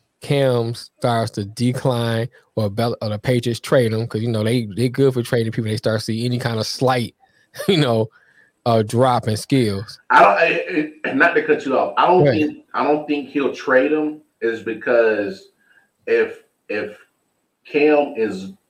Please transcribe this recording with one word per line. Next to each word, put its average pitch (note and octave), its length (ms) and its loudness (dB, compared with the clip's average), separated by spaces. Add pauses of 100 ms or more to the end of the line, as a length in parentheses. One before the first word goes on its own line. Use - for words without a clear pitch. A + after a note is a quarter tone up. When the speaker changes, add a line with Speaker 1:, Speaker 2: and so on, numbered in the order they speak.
(200)
Speaker 1:
Cam B2 540 0
starts A#2 580 -2
to G#2 120 -6
decline A#2 840 -2 (280)
or G#2+ 140 0
Bel-, A#2 300 -2
or A2+ 80 -6
the G#2+ 120 -6
Patriots A#2+ 400 -2
trade A#2+ 320 2
him, A2+ 160 -2
'cause, A2 120 -6
you A#2 80 -4
know, A2 140 -2
they, A2+ 240 0 (100)
they B2 120 0
good C3 260 2
for B2 80 -2
trading A#2 300 -2
people. A2 180 -4
They G#2+ 60 -2
start A2 240 -2
to - 60 -10
see A2+ 180 -4
any B2 140 -2
kind A#2 200 -4
of G#2+ 80 -4
slight, B2 480 -2 (280)
<laughs> - 260 -8
you F#3+ 80 4
know, A#2+ 340 2 (540)
uh, A2+ 200 4
drop A#2+ 420 0
in A2 100 -2
skills. G#2 600 -2 (120)
Speaker 2:
I D#3+ 120 8
don't, E3+ 160 6
I, E3 720 -2
I, - 40 -4
not D#3+ 200 4
to D3+ 80 2
cut D3+ 240 0
you C3 100 0
off, G#2 200 0
I C#3+ 100 4
don't E3 160 6
Speaker 1:
Go D3 80 6
ahead. D3+ 180 2
Speaker 2:
think, - 160 -12 (100)
I A#2+ 100 0
don't D3 240 0
think C#3+ 220 -4
he'll C#3 220 -2
trade C3+ 380 2
him D3+ 300 -2 (200)
is A2+ 220 -4
because A2 840 0 (580)
if, A2+ 380 0 (240)
if G#2 280 -8 (680)
Cam D3 520 2
is, F#2+ 360 -4 (180)